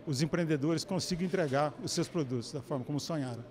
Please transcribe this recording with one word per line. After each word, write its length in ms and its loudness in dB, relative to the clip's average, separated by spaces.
os 160 0
empreendedores 640 2
consigam 400 0
entregar 560 2
os 120 -4
seus 160 0
produtos 420 -2
da 100 -6
forma 240 -4
como 140 -2
sonharam. 520 -4